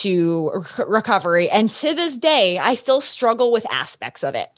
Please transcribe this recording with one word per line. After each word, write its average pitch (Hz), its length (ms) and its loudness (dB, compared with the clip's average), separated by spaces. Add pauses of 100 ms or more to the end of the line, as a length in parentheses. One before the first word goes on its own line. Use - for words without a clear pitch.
to 170 520 0
rec-, 185 320 -6
recovery. 180 640 2
And 214 240 2
to 302 220 -2
this 302 240 -4
day, 226 400 2
I 196 160 2
still 262 260 0
struggle 240 500 0
with 226 200 0
aspects - 520 -8
of 139 120 -4
it. 107 240 -6